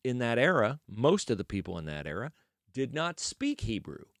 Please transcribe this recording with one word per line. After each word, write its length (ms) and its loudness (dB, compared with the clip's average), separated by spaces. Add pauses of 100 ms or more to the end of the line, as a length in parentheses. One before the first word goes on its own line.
in 160 0
that 200 2
era, 480 4
most 420 2
of 80 2
the 60 -2
people 340 -4
in 80 -6
that 220 -6
era, 240 -6 (400)
did 220 -4
not 260 -4
speak 420 -4
Hebrew. 440 -4 (140)